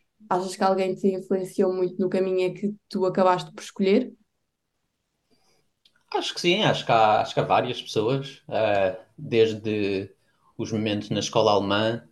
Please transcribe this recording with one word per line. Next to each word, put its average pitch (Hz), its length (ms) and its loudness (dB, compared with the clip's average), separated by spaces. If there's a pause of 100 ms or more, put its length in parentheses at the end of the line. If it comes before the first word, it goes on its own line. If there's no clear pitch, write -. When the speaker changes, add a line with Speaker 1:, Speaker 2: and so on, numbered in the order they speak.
(280)
Speaker 1:
Achas 185 280 -2
que 202 80 0
alguém 190 300 2
te - 140 -2
influenciou 185 640 -2
muito 185 260 -2
no 185 100 0
caminho 190 380 0
é - 60 -2
que 208 200 -6 (140)
tu 190 180 -2
acabaste 185 460 2
por - 100 -18
escolher? 202 500 0 (2000)
Speaker 2:
Acho - 200 -4
que - 60 -10
sim, 185 220 2
acho 139 240 0
que 127 60 2
há, 110 280 4
acho - 140 -4
que 147 60 0
há - 40 2
várias 120 380 0
pessoas, 131 680 -4
eh, 101 500 0 (200)
desde 107 920 0 (460)
os 110 160 -6
momentos 104 380 -2
na 110 100 0
escola 107 320 2
alemã, 104 600 0